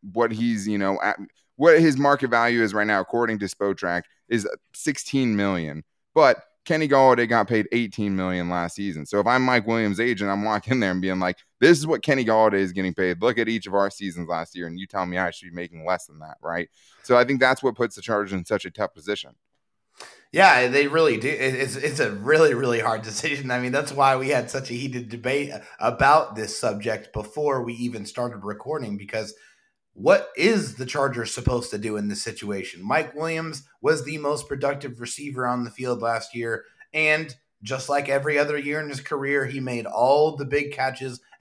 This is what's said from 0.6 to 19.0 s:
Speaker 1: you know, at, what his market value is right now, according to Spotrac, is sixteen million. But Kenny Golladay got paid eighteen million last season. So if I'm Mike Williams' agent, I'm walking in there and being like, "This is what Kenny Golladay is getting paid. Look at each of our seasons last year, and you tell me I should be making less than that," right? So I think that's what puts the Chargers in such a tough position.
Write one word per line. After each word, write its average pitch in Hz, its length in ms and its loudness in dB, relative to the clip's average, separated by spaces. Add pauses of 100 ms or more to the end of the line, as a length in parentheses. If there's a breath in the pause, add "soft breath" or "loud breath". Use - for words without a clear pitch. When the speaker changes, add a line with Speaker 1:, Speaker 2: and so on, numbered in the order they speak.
Speaker 1:
you 104 100 0
know, 98 240 0
at, 101 160 0 (380)
what 160 240 8
his 156 180 6
market 139 320 4
value 117 320 4
is 107 140 0
right 104 100 2
now, 104 160 2
according 113 380 -2
to 101 60 -2
Spotrac, 92 580 -2 (260)
is 113 180 0 (260)
sixteen 135 640 -2
million. 87 480 -2 (300)
But 139 240 6 (280)
Kenny 156 220 0
Golladay 131 400 6
got 110 200 4
paid 110 240 2
eighteen 104 440 -2
million 90 340 -2
last 87 260 -4
season. 82 320 -8
So 101 120 0
if 95 60 2
I'm 123 160 4
Mike 123 240 2
Williams' 110 340 0
agent, 104 300 0
I'm 101 140 -2
walking 107 300 -2
in 131 80 2
there 95 100 2
and 90 100 -2
being 92 180 -2
like, 90 180 -2 (220)
"This 151 200 8
is 156 80 -6
what 143 160 -2
Kenny 135 220 2
Golladay 110 340 4
is 92 140 0
getting 92 200 -2
paid. 90 300 -2
Look 117 160 2
at 113 80 0
each 110 180 -4
of 95 80 -6
our 98 160 2
seasons 87 380 -10
last 85 280 -6
year, 87 120 -10
and 85 120 -12
you 95 60 -12
tell 92 220 -6
me 90 100 -6
I 92 140 -2
should 90 180 -18
be 85 60 -18
making 87 280 -12
less 90 220 -2
than 76 140 -20
that," 76 220 -18
right? 85 280 -6 (320 soft breath)
So 123 160 4
I 123 60 8
think 131 160 0
that's 131 240 4
what 123 120 0
puts 117 200 -4
the 98 80 -16
Chargers 104 300 -2
in 90 120 -4
such 101 200 -2
a 92 40 -12
tough 98 240 -6
position. 80 380 -8 (1000 loud breath)